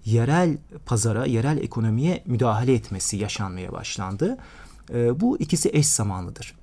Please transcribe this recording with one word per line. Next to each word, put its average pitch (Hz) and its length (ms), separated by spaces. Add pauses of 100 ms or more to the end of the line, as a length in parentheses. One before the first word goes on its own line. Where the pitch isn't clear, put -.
yerel 135 520 (280)
pazara, 113 400
yerel 135 320
ekonomiye 120 680
müdahale 120 480
etmesi 104 440
yaşanmaya 92 540
başlandı. 101 640 (560)
E, 120 260
bu 240 200
ikisi - 340
eş 147 140
zamanlıdır. 95 760